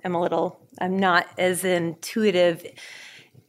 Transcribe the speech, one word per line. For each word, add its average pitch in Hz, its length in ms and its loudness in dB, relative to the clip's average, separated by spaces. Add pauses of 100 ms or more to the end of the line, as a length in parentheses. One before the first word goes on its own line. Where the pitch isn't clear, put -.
am 180 100 -4
a 170 60 0
little, 170 400 -2 (200)
I'm 185 180 -2
not 180 280 4 (100)
as 185 280 0
intuitive 175 1000 0 (840)